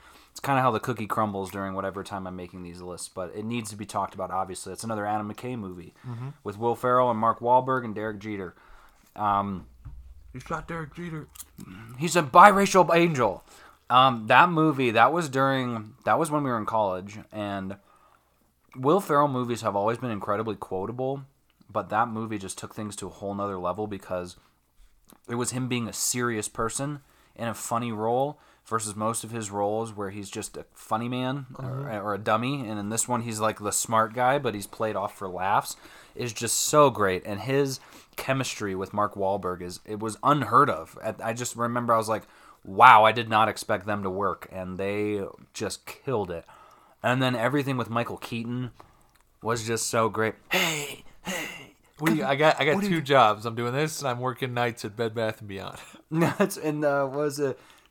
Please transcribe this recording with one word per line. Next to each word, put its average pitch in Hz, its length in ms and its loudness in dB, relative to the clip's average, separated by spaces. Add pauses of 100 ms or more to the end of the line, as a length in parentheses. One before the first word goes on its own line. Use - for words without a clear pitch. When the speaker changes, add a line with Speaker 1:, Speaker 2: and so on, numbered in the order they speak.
(320)
Speaker 1:
it's - 80 -20
kinda 135 220 0
how 127 100 4
the 110 80 0
cookie 110 280 -4
crumbles 98 440 -2
during 98 220 -6
whatever 95 320 -6
time 98 200 -8
I'm 92 120 -10
making 90 260 -12
these 87 180 -14
lists, 90 280 -12
but 90 260 -8
it 104 80 -8
needs 110 280 -6
to 107 40 -12
be 101 100 -10
talked 98 300 -4
about, 92 160 -6
obviously. 95 400 -6
It's 90 140 -12
another 107 200 -4
Adam 107 280 -2
McKay 123 260 -8
movie 90 340 -12 (140)
Speaker 2:
Mm-hmm. 123 220 -10 (140)
Speaker 1:
with 101 140 -8
Will 117 180 0
Ferrell 123 360 4
and 110 80 -2
Mark 110 200 2
Wahlberg 127 440 2
and 110 100 -8
Derek 107 260 -6
Jeter. 98 360 -8 (600)
Um, 101 520 0 (680)
Speaker 2:
You 127 60 -14
shot 160 300 -8
Derek 165 260 -10
Jeter. 160 320 -10 (720)
Speaker 1:
He's 165 160 -2
a 170 80 6
biracial 185 720 8
angel. 143 480 2 (460)
Um, 123 380 4
that 135 220 8
movie, 151 420 4
that 117 200 8
was 165 160 0
during, 127 680 0 (100)
that 110 120 4
was 156 140 0
when 151 120 0
we 135 60 0
were 120 80 0
in 107 80 -4
college, 101 540 -2 (120)
and 98 440 -6 (1000)
Will 143 260 2
Ferrell 147 260 4
movies 120 340 -2
have 104 140 0
always 107 220 2
been 120 140 -6
incredibly 104 440 -4
quotable, 123 720 -6 (440)
but 101 200 -4
that 107 180 2
movie 110 300 -6
just 95 200 -10
took - 160 -14
things 104 240 -8
to 98 100 -10
a - 20 -12
whole 98 240 -8
nother 101 240 -4
level 90 300 -4
because 92 500 -8 (920)
it 120 60 -4
was 120 160 -2
him 123 160 -4
being 120 220 -4
a - 40 -10
serious 120 540 -2
person 139 540 -4 (340)
in 117 140 -6
a 107 40 -4
funny 117 380 -4
role 120 480 0 (260)
versus 107 300 -4
most 110 300 -2
of 107 60 -14
his 110 200 -6
roles 107 420 -2
where 101 180 -6
he's 101 180 -10
just - 260 -10
a 78 180 -12
funny 113 360 -4
man 127 380 -4 (120)
or, 135 60 -8
Speaker 2:
Mm-hmm. 127 420 -6
Speaker 1:
or 104 60 -2
a 98 40 -2
dummy, 113 480 0
and 107 140 -6
in 101 100 -6
this 113 200 -2
one 120 140 0
he's, 110 180 -6
like, 110 180 0
the 104 140 -2
smart 110 400 0
guy, 127 260 2
but 120 160 -2
he's 101 120 -8
played 110 280 -4
off 98 220 -4
for 101 100 -8
laughs, 95 480 0 (400)
is 120 160 -6
just 113 260 -4
so 147 320 6
great, 98 360 0
and 101 160 -6
his 135 400 0 (340)
chemistry 123 580 -4
with 95 200 -6
Mark 104 220 0
Wahlberg 95 460 -2
is, 90 240 -10
it 107 140 -8
was 107 240 -6
unheard 131 460 6
of. 80 340 -6
I, - 180 -2
I 113 120 -2
just 120 240 -8
remember 120 360 0
I 113 40 6
was 110 120 0
like, 107 140 -2 (420)
"Wow, 110 400 10
I 110 80 10
did 117 160 -4
not 110 200 6
expect 101 360 -4
them 104 180 -2
to 95 60 -4
work," 92 420 -4
and 92 260 -8
they 101 440 -2 (320)
just - 320 -8
killed 107 440 -4
it. 82 160 -8 (560)
And 123 200 2
then 127 140 0
everything 127 420 0
with 110 120 -4
Michael 113 280 -4
Keaton 120 540 -8 (720)
was 113 240 -2
just 113 220 -2
so 113 220 2
great. 107 260 -2 (160)
Hey, 156 520 -2 (200)
hey, 170 240 -6 (500)
Speaker 2:
What 151 140 0
do 165 60 2
you, 147 40 -2
Speaker 1:
come 135 100 0
Speaker 2:
I 139 40 2
got, 151 240 4
I 135 60 0
got 147 100 4
Speaker 1:
what 196 60 -2
do 208 80 -2
Speaker 2:
two 175 60 2
Speaker 1:
you 160 60 0
Speaker 2:
jobs. 117 460 4
I'm 113 80 -6
doing 120 180 -4
this, 151 280 -2
and 139 80 -4
I'm 120 100 -4
working 123 340 -4
nights 120 320 -2
at 107 100 -10
Bed 110 200 -4
Bath 110 240 -2
and 107 100 -14
Beyond. 95 340 -10
<laughs> - 40 -20 (240)
Speaker 1:
No, 160 280 2
it's, 196 180 0
and, 151 280 -2
uh, 139 200 2
what 135 140 -6
was 147 200 -2
it? 135 180 -2 (320)